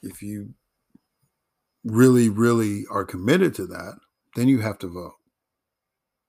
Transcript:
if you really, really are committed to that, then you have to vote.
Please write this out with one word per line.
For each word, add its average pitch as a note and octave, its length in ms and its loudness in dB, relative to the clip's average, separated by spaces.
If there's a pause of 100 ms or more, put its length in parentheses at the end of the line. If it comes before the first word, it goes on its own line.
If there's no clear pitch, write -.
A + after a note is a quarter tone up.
if - 220 -16
you G#2 320 -12 (1300)
really, A#2+ 460 6
really G#2+ 600 0
are G2 160 -4
committed C3+ 500 0
to F#2+ 120 -8
that, F2+ 320 -14 (360)
then A#2+ 120 0
you C3 120 4
have G#2+ 200 -6
to F#2+ 80 -10
vote. F2 300 -14 (1120)